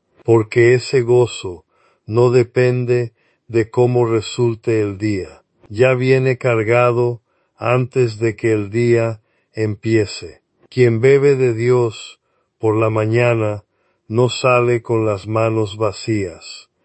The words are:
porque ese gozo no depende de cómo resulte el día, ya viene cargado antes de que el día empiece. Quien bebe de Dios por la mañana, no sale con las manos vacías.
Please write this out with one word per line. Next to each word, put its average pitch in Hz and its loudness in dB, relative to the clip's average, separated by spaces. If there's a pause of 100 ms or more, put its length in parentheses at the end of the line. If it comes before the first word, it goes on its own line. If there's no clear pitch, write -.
(240)
porque 117 4
ese 127 -2
gozo 113 -2 (400)
no 120 2
depende 123 0 (340)
de 110 -2
cómo 123 2
resulte 113 -2
el 101 -4
día, 98 -6 (240)
ya 127 2
viene 131 0
cargado 120 0 (340)
antes 120 -2
de 113 -2
que 113 0
el 104 -2
día 113 0 (320)
empiece. 107 -4 (280)
Quien 117 2
bebe 139 4
de 127 0
Dios 120 -2 (380)
por 107 0
la 110 0
mañana, 110 0 (440)
no 120 2
sale 120 0
con 113 -2
las 98 -4
manos 110 -2
vacías. 104 -6 (160)